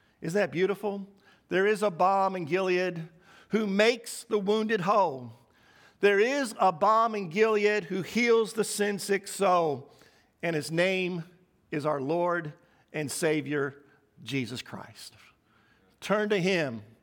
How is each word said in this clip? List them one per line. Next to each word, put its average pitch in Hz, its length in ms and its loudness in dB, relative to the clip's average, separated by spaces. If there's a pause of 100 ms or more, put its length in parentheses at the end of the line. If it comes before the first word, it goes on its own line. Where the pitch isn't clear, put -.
(200)
Isn't 180 200 -2
that 185 100 0
beautiful? 196 560 -2 (420)
There 190 180 2
is 208 160 2
a 208 80 2
balm 190 440 2
in 180 100 -6
Gilead 180 640 -2 (420)
who 214 180 0
makes 214 560 0
the 214 140 -2
wounded 214 420 0
whole. 156 580 0 (600)
There 202 180 6
is 247 400 2
a 185 140 4
balm 220 420 2
in 202 140 -6
Gilead 208 560 2
who 180 180 -4
heals 226 520 2
the 214 100 0
sin-sick 202 640 -2
soul, 170 680 0 (480)
and 165 140 -2
his 147 160 -4
name 180 520 0 (460)
is 151 160 -4
our 147 140 -2
Lord 170 520 -2 (400)
and 151 180 -4
Savior, 147 680 -2 (480)
Jesus 120 380 -4
Christ. - 520 -16 (880)
Turn 214 300 0
to 202 100 2
him 156 420 0 (200)